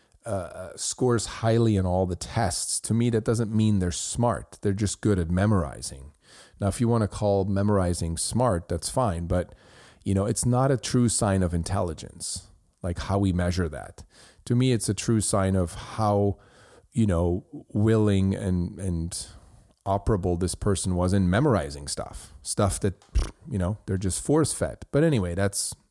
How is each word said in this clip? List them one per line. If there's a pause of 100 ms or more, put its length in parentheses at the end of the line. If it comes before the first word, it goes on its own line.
(260)
uh,
scores
highly
in
all
the
tests,
to
me,
that
doesn't
mean
they're
smart.
They're
just
good
at
memorizing. (480)
Now,
if
you
wanna
call
memorizing
smart,
that's
fine.
But, (500)
you
know,
it's
not
a
true
sign
of
intelligence, (340)
like,
how
we
measure
that. (440)
To
me,
it's
a
true
sign
of
how, (520)
you
know, (240)
willing
and,
and (640)
operable
this
person
was
in
memorizing
stuff,
stuff
that, (460)
you
know,
they're
just
force-fed. (120)
But
anyway,
that's (180)